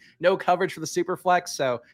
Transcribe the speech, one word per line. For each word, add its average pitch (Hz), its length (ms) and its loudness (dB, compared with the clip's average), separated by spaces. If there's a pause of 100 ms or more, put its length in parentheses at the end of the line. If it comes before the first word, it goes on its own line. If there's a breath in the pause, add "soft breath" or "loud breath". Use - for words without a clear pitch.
(200 soft breath)
no 185 160 4
coverage 180 360 0
for 170 80 -12
the 156 60 -6
super 175 300 -2
flex. 180 360 0
So 127 300 -2 (120 soft breath)